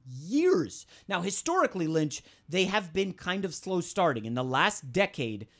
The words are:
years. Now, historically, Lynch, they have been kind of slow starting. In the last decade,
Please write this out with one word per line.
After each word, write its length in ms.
years. 800
Now, 140
historically, 680
Lynch, 360
they 160
have 280
been 200
kind 320
of 80
slow 280
starting. 440
In 80
the 120
last 480
decade, 540